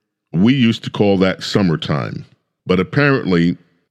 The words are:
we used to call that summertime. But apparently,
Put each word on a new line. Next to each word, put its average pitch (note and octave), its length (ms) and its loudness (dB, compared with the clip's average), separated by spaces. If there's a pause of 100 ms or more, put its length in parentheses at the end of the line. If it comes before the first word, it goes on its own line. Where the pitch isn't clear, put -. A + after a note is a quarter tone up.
(320)
we G2+ 220 4
used A2+ 320 0
to - 40 -10
call G2+ 280 2
that F#2 260 0
summertime. D#2+ 800 -2 (400)
But F#2 140 2
apparently, F#2 800 -2 (340)